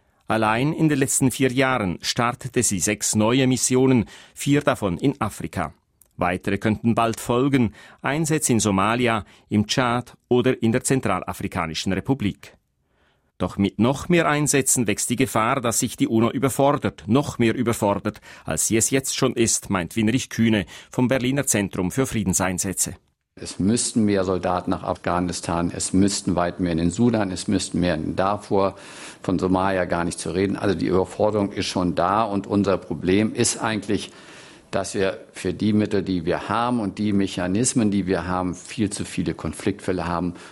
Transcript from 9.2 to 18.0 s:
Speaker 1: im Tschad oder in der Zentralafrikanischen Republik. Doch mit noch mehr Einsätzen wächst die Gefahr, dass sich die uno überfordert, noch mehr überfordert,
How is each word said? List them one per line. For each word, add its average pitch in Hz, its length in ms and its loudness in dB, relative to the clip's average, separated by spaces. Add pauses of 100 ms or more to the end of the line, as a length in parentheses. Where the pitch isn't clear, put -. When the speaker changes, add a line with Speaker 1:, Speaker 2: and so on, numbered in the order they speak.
Speaker 1:
im 107 180 2
Tschad 123 500 -2 (120)
oder 123 340 4
in 113 80 4
der 127 140 0
Zentralafrikanischen 92 1080 -2
Republik. 104 640 -4 (800)
Doch - 220 -4
mit 98 220 0
noch 127 280 2
mehr 175 200 4
Einsätzen 139 580 2
wächst - 240 -2
die 123 60 0
Gefahr, 120 440 0
dass 117 200 -2
sich - 160 -4
die 139 100 0
uno 113 240 2
überfordert, 135 800 0
noch 135 300 2
mehr 113 160 4
überfordert, 107 640 0 (240)